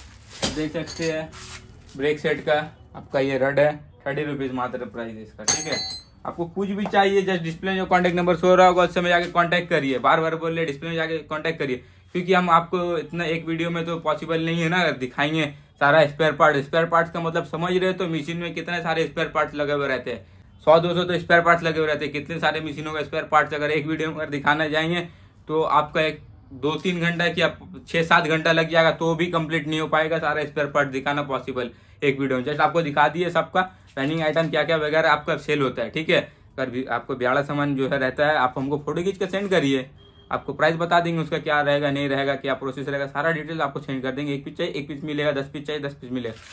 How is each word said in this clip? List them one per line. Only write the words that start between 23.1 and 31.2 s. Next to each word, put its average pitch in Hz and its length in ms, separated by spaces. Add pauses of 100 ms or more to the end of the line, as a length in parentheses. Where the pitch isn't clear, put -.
parts 151 280
अगर 147 160
एक 151 160
video 156 220
में 151 80
अगर 151 140
दिखाना 147 380
जाएंगे 165 400 (400)
तो 156 140
आपका 151 400
एक 156 200 (320)
दो 143 220
तीन 175 240
घंटा 170 300
क्या 165 260 (320)
छः 165 160
सात 170 220
घंटा 160 260
लग 160 180
जाएगा, 165 200
तो 165 240
भी 170 140
complete 160 400
नहीं 156 120
हो 156 80
पाएगा 156 300
सारा 151 260
spare 147 240
part 143 220
दिखाना 143 340